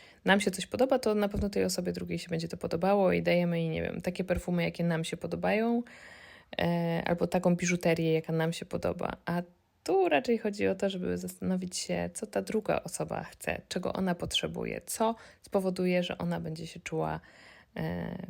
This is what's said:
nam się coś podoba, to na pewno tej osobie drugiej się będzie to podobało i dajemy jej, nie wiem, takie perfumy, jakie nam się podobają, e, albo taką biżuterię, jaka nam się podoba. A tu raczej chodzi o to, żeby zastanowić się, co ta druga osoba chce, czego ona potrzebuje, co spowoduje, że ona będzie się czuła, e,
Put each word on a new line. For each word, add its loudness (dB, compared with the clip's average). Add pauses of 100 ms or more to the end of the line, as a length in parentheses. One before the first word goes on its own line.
(240)
nam 6
się 2
coś -6
podoba, 2
to 2
na 2
pewno -2
tej 0
osobie -2
drugiej -4
się -10
będzie -4
to -6
podobało 2
i 2
dajemy 4
jej, 0
nie -2
wiem, -4
takie -4
perfumy, 0
jakie -2
nam 0
się -6
podobają, 0 (760)
e, 2
albo 2
taką 4
biżuterię, 2
jaka 0
nam 2
się -6
podoba. -2
A 0 (420)
tu 4
raczej 4
chodzi 0
o 2
to, 0
żeby -2
zastanowić -2
się, -2
co -8
ta -2
druga 0
osoba -6
chce, -6
czego -4
ona 0
potrzebuje, -4
co 0 (280)
spowoduje, 0
że -4
ona -2
będzie -8
się -14
czuła, -4 (560)
e, -4